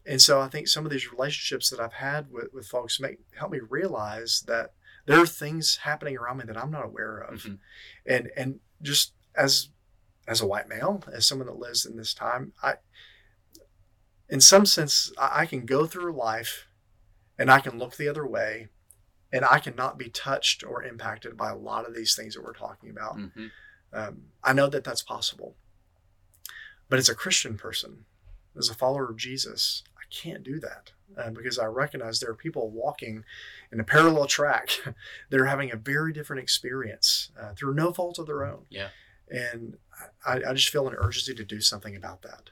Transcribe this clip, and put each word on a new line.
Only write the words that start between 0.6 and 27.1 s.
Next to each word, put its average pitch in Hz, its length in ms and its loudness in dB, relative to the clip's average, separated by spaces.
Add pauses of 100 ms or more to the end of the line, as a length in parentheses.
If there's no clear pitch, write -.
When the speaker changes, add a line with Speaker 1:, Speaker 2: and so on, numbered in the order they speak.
Speaker 1:
some 156 160 2
of 151 60 -4
these 131 200 -4
relationships 131 600 -2
that 120 100 -8
I've 117 140 -6
had 139 360 -6
with, 117 220 -12
with 131 140 -16
folks 120 340 -4
make, - 200 -8 (180)
help 175 140 -6
me 143 80 -4
realize 117 880 -4
that 117 260 -2 (320)
there 151 140 8
are 170 60 8
things 156 560 -2
happening 147 340 -4
around 123 220 -6
me 123 80 -10
that 113 100 -10
I'm 123 140 -6
not 147 140 -6
aware 110 340 -8
of. 104 240 -14
Speaker 2:
Mm-hmm. 104 120 -12 (520)
Speaker 1:
And, 127 300 0
and 135 240 -6 (220)
just 143 300 2 (240)
as, 139 320 4 (580)
as 110 140 0
a 110 60 0
white 101 220 -2
male, 160 340 -2 (100)
as 117 140 2
someone 131 200 0
that - 120 -12
lives 117 280 -2
in 117 100 -12
this 113 160 -6
time, 120 400 -4 (100)
I, 131 120 0 (1500)
in 135 120 2
some 196 260 12
sense, - 520 2
I, 139 240 2
I 170 40 2
can 131 200 -6
go 135 200 4
through 175 300 -6
life 113 500 -4 (720)
and 127 120 4
I 135 100 10
can 123 180 -8
look 120 180 -8
the 147 120 -2
other 147 180 -4
way 107 420 -4 (640)
and 131 120 2
I 131 140 8
cannot 127 400 -4
be 123 100 -10
touched - 560 -2
or 110 180 -8
impacted 113 540 -10
by 110 140 -4
a 104 60 -8
lot 110 300 -6
of 117 80 -14
these 110 200 2
things 110 200 -10
that 127 100 -14
we're 120 80 -14
talking 110 380 -14
about. 107 280 -8
Speaker 2:
Mm-hmm. 104 280 -12 (460)
Speaker 1:
Um, 107 300 -10 (200)
I 131 100 2
know 139 160 6
that 139 160 -4
that's 123 180 -6
possible, 113 540 -8 (1300)
but 131 100 4
as 131 100 6
a 113 60 2